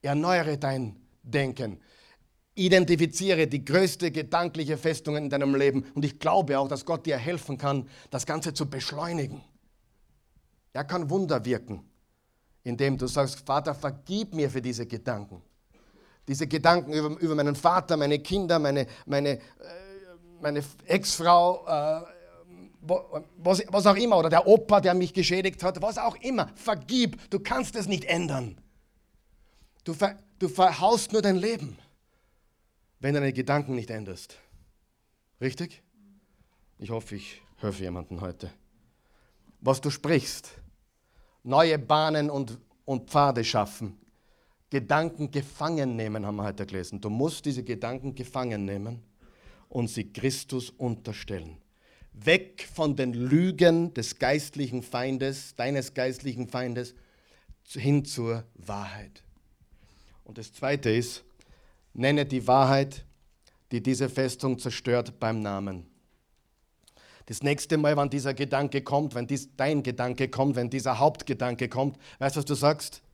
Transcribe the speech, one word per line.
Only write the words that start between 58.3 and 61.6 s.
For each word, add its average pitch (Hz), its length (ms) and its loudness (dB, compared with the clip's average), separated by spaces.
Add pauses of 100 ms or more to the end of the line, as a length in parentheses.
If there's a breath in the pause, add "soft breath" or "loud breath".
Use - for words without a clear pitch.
Wahrheit. 101 680 -12 (1000 soft breath)
Und 110 120 -20
das 113 160 -16
Zweite 139 380 0
ist, 117 340 0 (720 soft breath)